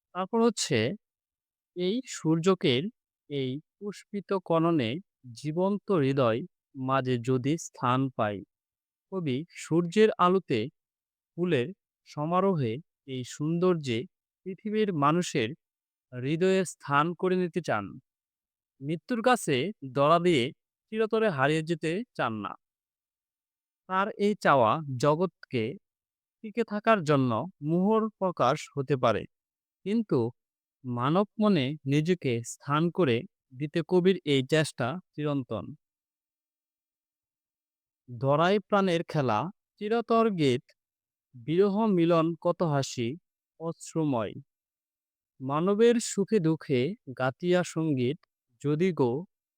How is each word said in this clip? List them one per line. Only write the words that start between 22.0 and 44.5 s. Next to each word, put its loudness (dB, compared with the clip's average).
চান -2
না। -6
তার 0
এই 2
চাওয়া 4
জগৎকে 0
টিকে -6
থাকার 2
জন্য 2
মোহর 2
প্রকাশ 0
হতে -2
পারে, 2
কিন্তু 0
মানব 0
মনে 4
নিজেকে 0
স্থান -4
করে 2
দিতে -6
কবির 2
এই 2
চেষ্টা 0
চিরন্তন। -6
ধরাই 2
প্রাণের 2
খেলা, 0
চিরতর 0
গীত, 2
বিরহ 0
মিলন 4
কত -2
হাসি -2
অশ্রুময়। -4